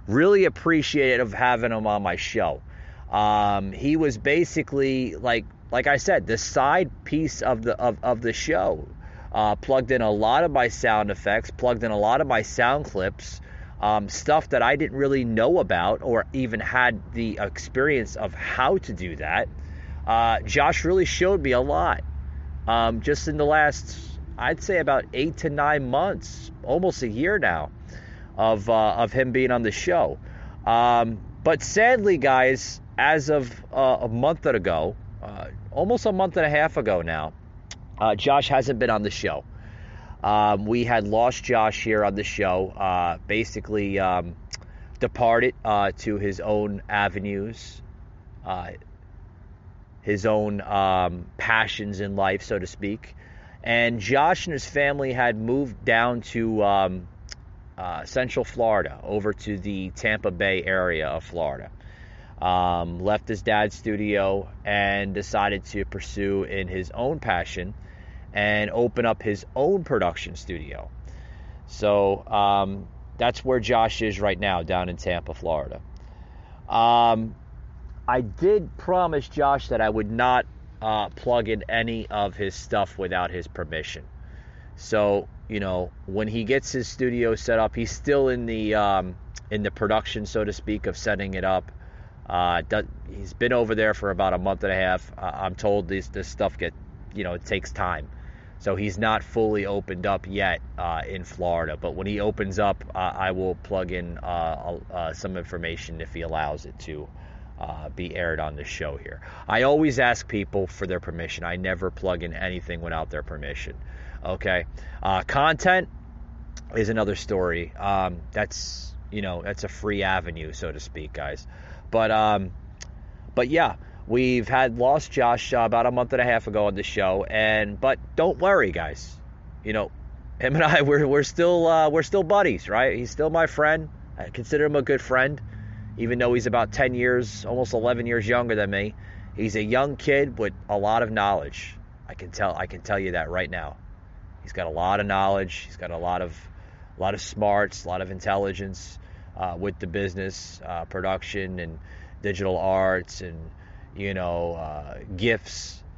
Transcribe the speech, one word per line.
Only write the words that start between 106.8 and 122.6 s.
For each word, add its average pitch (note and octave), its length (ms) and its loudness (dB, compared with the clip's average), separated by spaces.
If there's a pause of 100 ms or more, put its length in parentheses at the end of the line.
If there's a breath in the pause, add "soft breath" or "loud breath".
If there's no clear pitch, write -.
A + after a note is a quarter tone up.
to, D2+ 280 -10 (500 loud breath)
uh, D#2 300 -10
be E2 260 -10
aired E2 240 -2
on D#2 160 -6
the D2 100 -10
show D2 320 -8
here. - 240 -14 (280 loud breath)
I A2+ 140 4
always C#3+ 360 4
ask B2 300 2
people G2+ 400 -2
for - 180 -8
their F2+ 140 -2
permission. E2 420 -8
I F2 140 -4
never F#2 340 -2
plug F2+ 320 -2
in E2+ 120 -6
anything F2 480 -6
without E2 280 -4
their D#2 140 -6
permission. D2 500 -10 (480 loud breath)
Okay? F#2 440 -2 (360 loud breath)
Uh, F#2 200 2
content D#3+ 680 4 (880)
is A2 140 2
another G#2 260 0
story. F2 580 -2
Um, F#2+ 460 -2 (120)
that's, - 600 -6 (160)
you G#2+ 120 -6
know, F2+ 180 -4
that's G2 240 -6
a G2 40 -6
free G2+ 340 -2
avenue, E2+ 500 -2
so E2+ 180 -6
to D2 80 -10
speak, D2+ 360 -12
guys. C#2+ 320 -8 (440 loud breath)
But, A2 200 4
um, G#2+ 400 2 (840 loud breath)